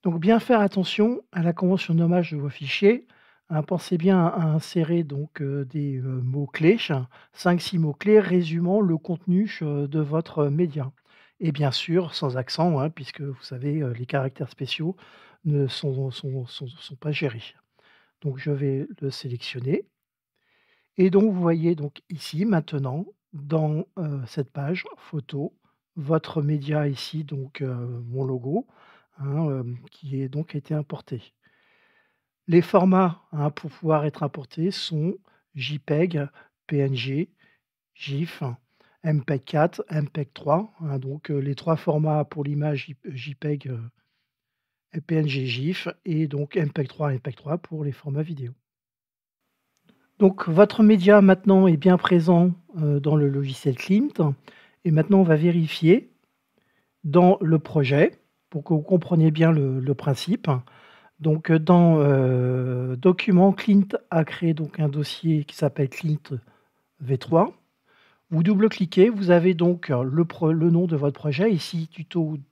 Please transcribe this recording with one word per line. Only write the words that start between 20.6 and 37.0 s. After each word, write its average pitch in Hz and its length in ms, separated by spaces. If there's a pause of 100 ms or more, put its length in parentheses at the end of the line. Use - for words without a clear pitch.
Et 190 140
donc 196 140
vous 190 160
voyez 170 360
donc 147 240 (100)
ici 160 340
maintenant, 156 640 (260)
dans, 151 520 (140)
euh, 151 280
cette 131 240
page 147 340 (120)
photo, 143 560 (420)
votre 156 480
média 147 460
ici, 156 340
donc, 139 380
euh, 131 140 (320)
mon 131 180
logo, 131 420 (520)
hein, 147 300
euh, 131 160 (260)
qui 135 320
est 131 60
donc 147 260
été 147 180
importé. 143 640 (1120)
Les 170 160
formats, 185 600 (100)
hein, 147 180
pour 147 200
pouvoir 156 340
être 151 180
importés 156 480
sont 160 460 (380)
J 139 240
peg, 156 480 (400)
P 147 120
N 135 160
G, 135 360 (640)